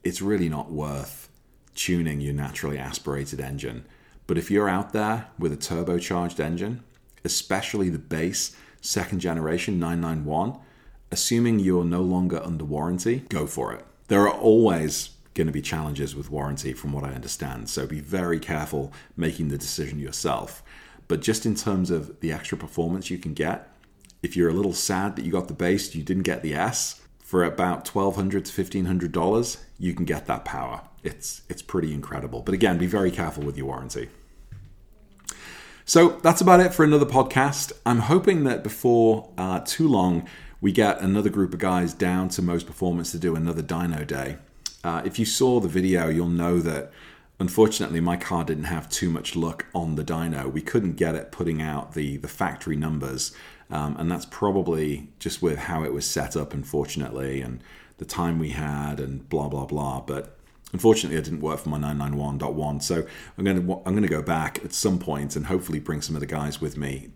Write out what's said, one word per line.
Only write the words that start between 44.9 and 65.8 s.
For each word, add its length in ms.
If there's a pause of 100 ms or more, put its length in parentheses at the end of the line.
if 140
you 60
saw 340
the 100
video, 400
you'll 200
know 320
that 320 (480)
unfortunately 600
my 160
car 280
didn't 200
have 240
too 220
much 240
luck 400
on 220
the 80
dyno. 460
We 120
couldn't 320
get 220
it 160
putting 280
out 340
the, 240
the 100
factory 480
numbers, 560 (360)
um, 300
and 120
that's 160
probably 840 (100)
just 240
with 160
how 240
it 100
was 140
set 300
up, 180
unfortunately, 840
and 240 (340)
the 60
time 340
we 120
had 500
and 280
blah, 200
blah, 180
blah. 340
But 380 (340)
unfortunately, 460
it 60
didn't 180
work 180
for 80
my 80
nine 220
nine 180
one 220
dot 160
one. 260
So 260 (300)
I'm 80
gonna, 400
I'm 100
gonna 140
go 140
back 420
at 80
some 260
point 380
and 80
hopefully 340
bring 220